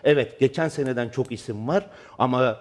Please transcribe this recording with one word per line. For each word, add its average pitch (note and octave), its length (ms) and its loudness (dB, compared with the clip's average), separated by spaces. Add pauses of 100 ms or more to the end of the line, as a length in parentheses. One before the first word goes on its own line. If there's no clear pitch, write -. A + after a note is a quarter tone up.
evet C#3+ 360 2
geçen C#3+ 280 2
seneden B2 400 -2
çok B2 240 -4
isim A2 360 -8
var G3 180 0 (320)
ama B2+ 420 2